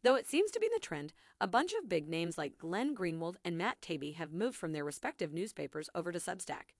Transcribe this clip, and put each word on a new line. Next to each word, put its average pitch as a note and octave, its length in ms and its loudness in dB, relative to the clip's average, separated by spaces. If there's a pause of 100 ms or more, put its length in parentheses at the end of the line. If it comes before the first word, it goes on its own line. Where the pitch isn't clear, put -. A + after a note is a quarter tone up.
Though B3+ 140 8
it B3 120 0
seems G4 240 4
to A4+ 100 0
be A4 120 4
the A4+ 60 2
trend, D3 320 -6 (300)
a G3+ 40 4
bunch C4+ 280 4
of G4 160 -2
big D#3 180 2
names E3 300 0
like D3 200 -4
Glenn A3+ 380 0
Greenwald E3+ 480 -2
and E3+ 140 -2
Matt G3+ 240 0
Taibbi D3+ 340 -4
have D#3+ 160 -6
moved G#3 240 0
from E3 160 -4
their D3+ 140 -2
respective D3+ 480 -4
newspapers D#3 600 -6
over F3 200 -2
to F3 60 0
Substack. - 600 -6